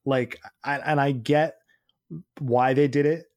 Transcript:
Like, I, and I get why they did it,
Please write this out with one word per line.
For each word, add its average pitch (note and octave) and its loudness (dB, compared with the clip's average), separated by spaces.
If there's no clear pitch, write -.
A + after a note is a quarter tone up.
Like, B2+ -2
I, C#3+ -4
and D3+ -2
I C#3+ 2
get C#3+ 0
why B2+ 2
they C#3+ 4
did C#3+ 0
it, D#3+ -2